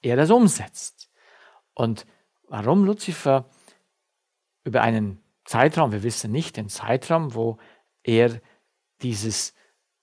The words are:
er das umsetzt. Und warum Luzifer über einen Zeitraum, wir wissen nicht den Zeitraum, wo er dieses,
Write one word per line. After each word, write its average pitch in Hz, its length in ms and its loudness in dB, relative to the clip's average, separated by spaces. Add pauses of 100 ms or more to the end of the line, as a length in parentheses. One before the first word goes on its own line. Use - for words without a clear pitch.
er 120 140 0
das 156 160 4
umsetzt. - 760 2 (640)
Und 113 320 -2 (420)
warum 139 380 2
Luzifer 156 640 0 (1120)
über 117 180 0
einen 107 400 -2 (220)
Zeitraum, 143 480 2
wir 101 120 -4
wissen 113 280 -6
nicht 156 240 -6
den 104 140 -8
Zeitraum, 131 640 -4
wo 113 220 -4 (460)
er 117 380 2 (600)
dieses, 110 520 -6 (500)